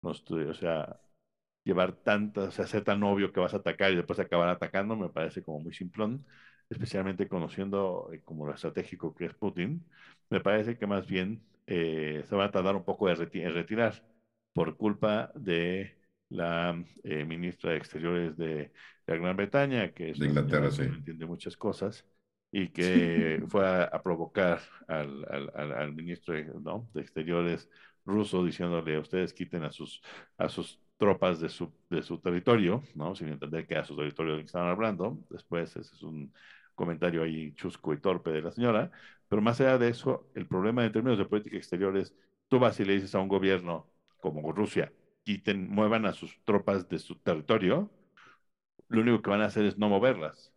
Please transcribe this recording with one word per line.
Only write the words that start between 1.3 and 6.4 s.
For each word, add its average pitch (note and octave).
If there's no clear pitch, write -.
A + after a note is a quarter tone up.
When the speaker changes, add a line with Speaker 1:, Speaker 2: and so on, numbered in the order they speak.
Speaker 1:
llevar F#2
tantas, G#2
o F#2
sea, G2
ser G2+
tan G2+
obvio G2+
que G2
vas F#2
a G2+
atacar F#2+
y F2+
después F2
acabar F2
atacando G2
me F#2
parece D#2+
como D#2
muy E2+
simplón, G#2+